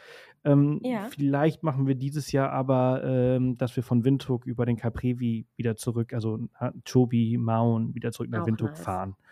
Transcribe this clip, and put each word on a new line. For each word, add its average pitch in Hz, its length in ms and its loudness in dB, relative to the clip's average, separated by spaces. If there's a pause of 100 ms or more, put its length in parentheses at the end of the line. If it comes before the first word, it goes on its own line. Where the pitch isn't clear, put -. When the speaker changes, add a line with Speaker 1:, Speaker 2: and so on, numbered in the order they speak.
(460)
Speaker 1:
Ähm, 147 380 4
Speaker 2:
Ja. 226 260 -4
Speaker 1:
vielleicht 143 540 0
machen 135 240 0
wir 135 80 2
dieses 139 380 -6
Jahr 135 180 2
aber, 131 540 2
ähm, 127 520 2
dass 127 200 -4
wir 123 60 -2
von 120 200 2
Windhoek 131 420 0
über 123 200 -2
den 120 100 2
Caprevi 117 680 -2 (100)
wieder 117 220 -2
zurück, 117 360 -4
also, 110 260 -2 (200)
äh, 123 120 -4 (200)
Chobe, 117 460 4
Maun, 113 580 2
wieder 117 160 -6
zurück 120 200 -8
nach 110 100 -2
Speaker 2:
Auch - 60 -2
Speaker 1:
Windhoek 110 240 -2
Speaker 2:
nice. 156 120 -16
Speaker 1:
fahren, 98 320 -6 (160)